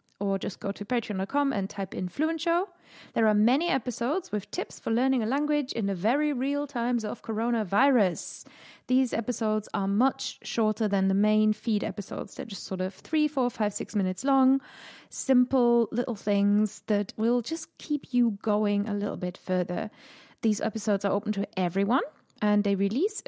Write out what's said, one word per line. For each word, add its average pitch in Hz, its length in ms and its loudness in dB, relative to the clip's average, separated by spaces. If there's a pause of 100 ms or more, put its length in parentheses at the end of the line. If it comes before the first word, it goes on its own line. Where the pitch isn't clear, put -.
(180)
or 196 200 0
just 202 200 -6
go 196 140 -4
to - 120 -10
patreon 233 340 -4
dot 196 100 -4
com 277 240 0
and 190 180 -2
type - 240 -6
in 185 140 -4
Fluent 320 320 -2
Show. 339 280 0 (460)
There 226 140 2
are 214 60 4
many 247 340 2
episodes 262 640 -2
with 208 180 -4
tips - 300 -8
for 226 100 -4
learning 247 320 2
a 214 40 -2
language 294 460 0
in 196 140 -2
the 196 80 0
very 269 380 0
real 277 340 -2
times 240 380 -2
of 214 180 -8
coronavirus. 220 1200 0 (440)
These 254 240 2
episodes 220 600 -2
are 196 140 0
much 214 560 0
shorter 214 460 0
than 190 180 2
the 190 80 2
main 214 380 4
feed 208 320 -2
episodes. - 500 -6
They're - 100 -8
just - 200 -10
sort 185 160 -4
of 185 120 -4
three, 302 360 -2
four, 254 220 -2
five, 208 220 -2
six - 220 -8
minutes 185 300 -2
long, 269 360 4 (500)
simple 247 840 4
little 233 240 -2
things 202 720 2
that 202 280 0
will 233 240 2
just - 280 -6 (100)
keep - 340 -6
you 233 300 2
going 208 460 0
a 208 60 -2
little 202 220 -4
bit 175 220 -6
further. 180 540 -2 (500)
These 214 200 0
episodes 208 420 -2
are 202 80 0
open - 200 -2
to 196 220 -4
everyone, 196 460 0 (400)
and 208 240 2
they 202 100 2
release 202 540 0